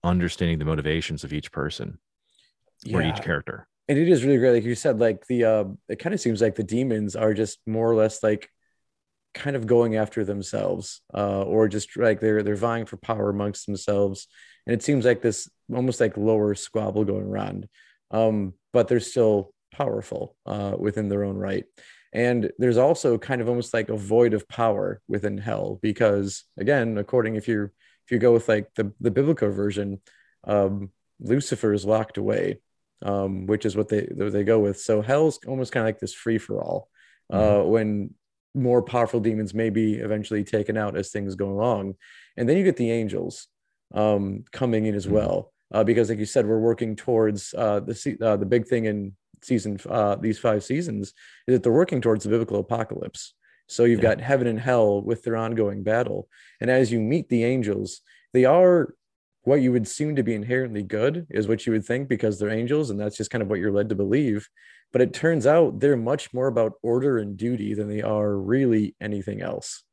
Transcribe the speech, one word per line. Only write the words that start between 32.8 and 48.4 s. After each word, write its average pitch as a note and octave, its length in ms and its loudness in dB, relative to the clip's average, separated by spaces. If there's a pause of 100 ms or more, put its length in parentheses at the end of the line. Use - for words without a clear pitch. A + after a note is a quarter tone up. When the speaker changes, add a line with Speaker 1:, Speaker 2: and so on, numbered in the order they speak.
Speaker 2:
um, G2 440 -4
which G#2+ 200 -2
is G2 100 -2
what G#2+ 120 -2
they, G#2 220 -2
they G2+ 340 -2
go A2 140 4
with. G2+ 220 0
So G#2+ 220 0
hell's C#3+ 440 2
almost C3 260 -6
kinda A#2 120 0
like A2 160 0
this - 140 -8
free A2+ 240 -2
for - 240 -6
all, - 260 -6 (420)
uh, - 80 -2
Speaker 1:
Mm-hmm. G#2 300 4
Speaker 2:
when G#2+ 460 0 (400)
more B2 280 2
powerful A#2+ 380 0
demons G#2+ 320 -2
may A2+ 160 0
be G#2+ 280 0
eventually G#2+ 480 -4
taken G#2+ 340 -2
out G#2 180 -2
as F#2+ 140 -6
things G2 240 -6
go G2 160 -4
along. G2 440 -2 (440)
And A#2+ 100 0
then D#3 80 4
you G3 80 2
get E3 140 2
the A#2 120 0
angels, G2+ 580 -4 (440)
um, G#2 580 0
coming A2+ 360 0
in G#2+ 80 -2
as G2+ 100 -4
Speaker 1:
Mm-hmm. F#2+ 100 -2
Speaker 2:
well, G2+ 380 0 (200)
uh, G#2+ 120 2
because A2 240 4
like A2 100 -2
you G#2+ 60 -2
said, G#2+ 220 0
we're A2 120 2
working A2+ 380 0
towards, A2 560 0
uh, G#2 280 0
the A2 140 -8
se-, - 280 -6
uh, G#2+ 160 2
the G2+ 80 -2